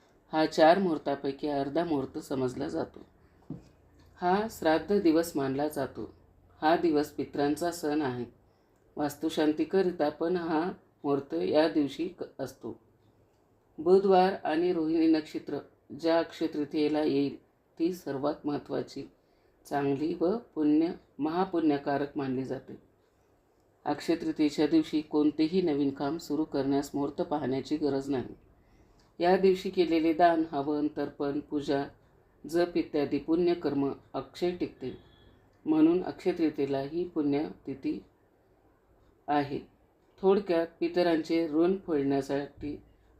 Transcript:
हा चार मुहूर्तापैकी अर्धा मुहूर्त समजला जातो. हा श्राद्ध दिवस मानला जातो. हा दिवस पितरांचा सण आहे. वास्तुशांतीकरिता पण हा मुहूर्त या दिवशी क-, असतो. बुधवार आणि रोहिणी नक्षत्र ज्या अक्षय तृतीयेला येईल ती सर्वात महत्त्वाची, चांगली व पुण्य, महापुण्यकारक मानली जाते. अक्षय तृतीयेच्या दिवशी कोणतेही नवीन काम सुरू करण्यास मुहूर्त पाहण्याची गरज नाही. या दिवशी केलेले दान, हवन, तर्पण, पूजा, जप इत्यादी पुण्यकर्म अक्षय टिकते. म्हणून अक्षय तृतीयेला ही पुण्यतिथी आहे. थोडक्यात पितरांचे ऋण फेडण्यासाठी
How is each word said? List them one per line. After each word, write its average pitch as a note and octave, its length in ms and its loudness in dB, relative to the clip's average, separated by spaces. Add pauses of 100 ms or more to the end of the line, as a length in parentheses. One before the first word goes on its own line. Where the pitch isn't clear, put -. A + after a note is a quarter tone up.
(320)
हा D#3 140 2
चार D#3+ 320 6
मुहूर्तापैकी D3 720 -2
अर्धा C#3+ 360 -2
मुहूर्त D3 340 -4
समजला C3 500 -4
जातो. D#3+ 380 -8 (1120)
हा F#3+ 300 2
श्राद्ध D#3+ 500 0
दिवस E3 360 4
मानला C#3 320 -2
जातो. C3 460 -8 (480)
हा D#3+ 140 4
दिवस D3+ 340 2
पितरांचा D3 600 -2
सण D#3 320 -2
आहे. B2 220 -4 (720)
वास्तुशांतीकरिता D#3 1120 0
पण E3 280 -2
हा E3+ 360 -2 (320)
मुहूर्त C#3 300 -2
या E3 340 2
दिवशी D#3 400 -2
क-, - 320 -12
असतो. C3+ 400 -12 (1000)
बुधवार F#3+ 540 6 (120)
आणि E3 280 0
रोहिणी D#3+ 340 2
नक्षत्र D#3 520 0 (420)
ज्या E3 180 4
अक्षय D#3+ 280 -2
तृतीयेला D3+ 560 0
येईल C#3 440 0 (320)
ती E3+ 140 0
सर्वात C#3+ 420 -4 (100)
महत्त्वाची, C#3 640 -6 (600)
चांगली C#3+ 440 0
व F3 220 0
पुण्य, D#3 560 0 (260)
महापुण्यकारक D3+ 1000 -2
मानली C3 260 -4
जाते. C3 380 -10 (1000)
अक्षय D3+ 300 -2
तृतीयेच्या D#3 520 0
दिवशी D#3 340 2
कोणतेही D#3 640 2
नवीन C#3+ 280 0
काम C#3+ 280 -4
सुरू D3+ 260 -4
करण्यास C#3 500 -2
मुहूर्त C#3+ 280 -4
पाहण्याची C#3+ 540 -4
गरज C#3 340 -2
नाही. B2+ 240 -4 (840)
या F3 160 4
दिवशी F#3 340 2
केलेले E3 420 2
दान, E3+ 380 4
हवन, D3 460 -2
तर्पण, C#3+ 440 -4
पूजा, C#3+ 440 -2 (640)
जप F3 280 0
इत्यादी C#3+ 420 0
पुण्यकर्म D3+ 760 0 (220)
अक्षय D#3 360 -4
टिकते. C3+ 480 -8 (640)
म्हणून D#3 380 4
अक्षय - 300 -4
तृतीयेला D3 480 0
ही E3 280 -4
पुण्यतिथी D3 960 -4 (1200)
आहे. C#3+ 320 0 (640)
थोडक्यात F#3+ 440 2 (140)
पितरांचे E3 680 0
ऋण E3+ 280 2
फेडण्यासाठी C#3+ 1040 -4 (380)